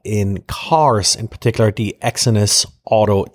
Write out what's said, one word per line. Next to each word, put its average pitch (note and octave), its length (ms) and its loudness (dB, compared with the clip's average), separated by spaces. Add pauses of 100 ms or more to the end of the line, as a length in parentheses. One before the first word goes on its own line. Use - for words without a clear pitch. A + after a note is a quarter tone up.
in G2+ 420 -4
cars, C#3+ 720 0
in A2 100 -8
particular A2+ 460 0
the G#2 320 -6
Exynos G#2+ 640 0 (180)
Auto G#2 400 2 (100)